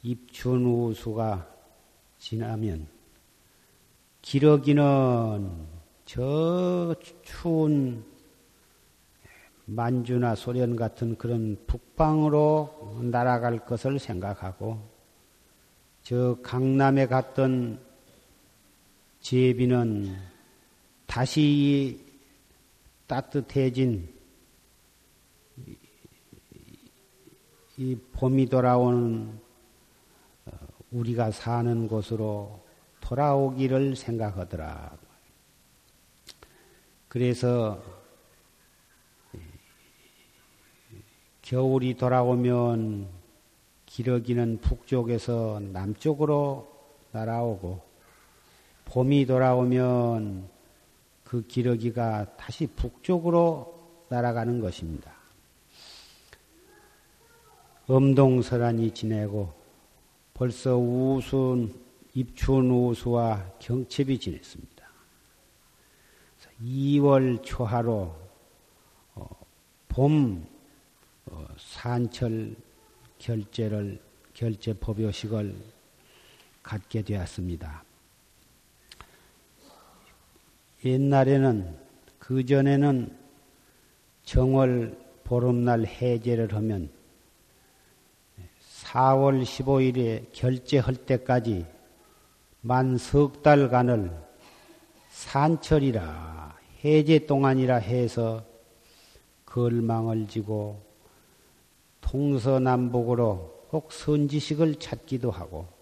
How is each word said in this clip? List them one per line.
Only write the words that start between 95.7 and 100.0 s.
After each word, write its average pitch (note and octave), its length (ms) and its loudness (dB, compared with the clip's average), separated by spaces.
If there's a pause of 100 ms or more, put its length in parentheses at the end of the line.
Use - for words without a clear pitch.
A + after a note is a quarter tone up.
해제 D3+ 420 6
동안이라 C3 500 4
해서 A2+ 680 -2 (1040)
걸망을 A2+ 800 -2